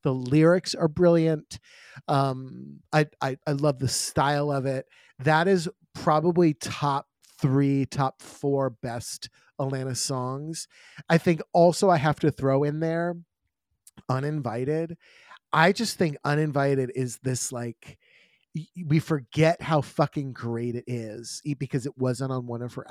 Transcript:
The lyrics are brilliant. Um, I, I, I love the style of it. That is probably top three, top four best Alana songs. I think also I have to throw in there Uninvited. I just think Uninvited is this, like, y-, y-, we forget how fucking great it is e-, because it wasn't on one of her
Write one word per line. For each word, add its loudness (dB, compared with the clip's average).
The 0
lyrics 4
are 0
brilliant. 2
Um, -2
I, 4
I, -4
I -2
love 0
the -2
style -2
of -2
it. -4
That 4
is 2
probably 2
top -4
three, 2
top -4
four -2
best -10
Alana -4
songs. -6
I 6
think 0
also 6
I 6
have 0
to 4
throw 0
in -2
there -2
Uninvited. -4
I 6
just -4
think 0
Uninvited 0
is -4
this, -2
like, -10
y-, -8
y-, -12
we 4
forget 0
how 0
fucking -4
great -6
it -10
is -10
e-, -4
because -6
it -10
wasn't -2
on -6
one -8
of -10
her -12